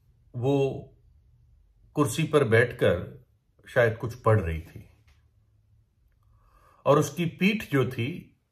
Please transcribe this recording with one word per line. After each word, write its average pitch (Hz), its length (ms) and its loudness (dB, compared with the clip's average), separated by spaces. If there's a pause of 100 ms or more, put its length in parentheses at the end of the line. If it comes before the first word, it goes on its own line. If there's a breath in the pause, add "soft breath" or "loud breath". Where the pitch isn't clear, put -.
(340)
वो 135 540 -2 (1040)
कुर्सी 147 300 0
पर 151 200 2
बैठकर 113 840 0 (440)
शायद 117 280 2
कुछ 110 180 -10
पढ़ 107 240 2
रही 82 220 -4
थी - 280 -20 (2000 soft breath)
और 139 140 6
उसकी 165 260 -2
पीठ 202 460 -2
जो 131 180 0
थी, - 480 -8 (140)